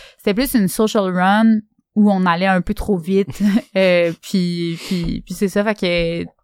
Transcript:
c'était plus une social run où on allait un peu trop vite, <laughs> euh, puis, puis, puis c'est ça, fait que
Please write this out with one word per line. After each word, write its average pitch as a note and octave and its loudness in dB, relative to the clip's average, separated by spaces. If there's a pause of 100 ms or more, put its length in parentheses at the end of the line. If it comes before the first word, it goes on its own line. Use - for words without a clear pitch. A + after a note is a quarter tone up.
(200)
c'était G3+ -2
plus A#3+ -2
une G3+ 2
social G#3 0
run G3+ 4 (500)
où G#3 4
on F#3 0
allait F3 0
un F#3 2
peu G#3 -4
trop G#3 -2
vite, F#3+ -2 (160)
<laughs> - -6
euh, F3+ 2 (100)
puis, E3+ -2
puis, E3+ -4
puis F#3 -10
c'est G3 -2
ça, G3+ -2
fait G#3+ -2
que E3+ -2 (140)